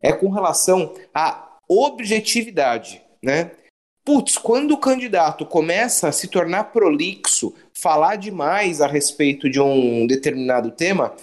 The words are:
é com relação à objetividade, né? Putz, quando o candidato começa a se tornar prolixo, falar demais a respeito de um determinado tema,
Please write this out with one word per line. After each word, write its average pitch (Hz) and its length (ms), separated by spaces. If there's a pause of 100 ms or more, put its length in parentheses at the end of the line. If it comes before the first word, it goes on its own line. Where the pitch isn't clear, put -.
é - 120
com 190 180
relação 185 640 (180)
à - 440 (120)
objetividade, 220 1300 (180)
né? 151 300 (540)
Putz, - 340
quando 285 340
o 294 60
candidato 226 680
começa 175 640
a 143 40
se - 160
tornar 180 360
prolixo, 175 880 (220)
falar 165 420
demais 185 640
a 147 60
respeito 143 640
de 135 100
um 127 460
determinado 127 640
tema, 165 520